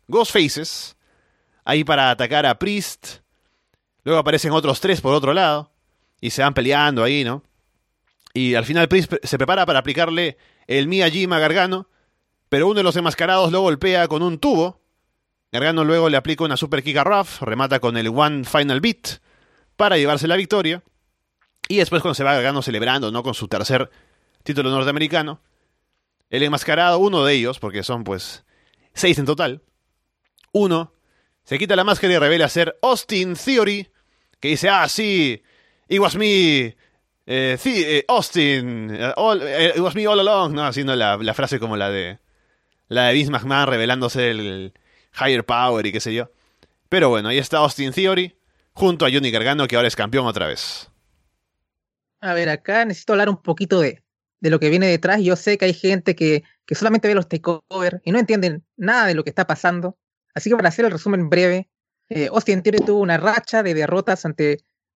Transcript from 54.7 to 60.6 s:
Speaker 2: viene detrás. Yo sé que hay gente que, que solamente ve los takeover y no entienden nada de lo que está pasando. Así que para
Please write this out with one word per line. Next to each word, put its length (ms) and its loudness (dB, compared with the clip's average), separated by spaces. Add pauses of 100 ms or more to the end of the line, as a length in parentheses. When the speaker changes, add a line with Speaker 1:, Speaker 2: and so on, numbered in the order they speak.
Speaker 2:
viene 160 2
detrás. 360 2
Yo 140 2
sé 220 0
que 60 0
hay 100 2
gente 400 0
que, 300 0 (220)
que 80 -6
solamente 340 2
ve 60 2
los 140 0
takeover 760 -4
y 80 -2
no 60 2
entienden 460 0 (120)
nada 300 0
de 80 2
lo 100 -2
que 60 -10
está 160 -2
pasando. 520 -2 (360)
Así 160 -4
que 60 4
para 120 4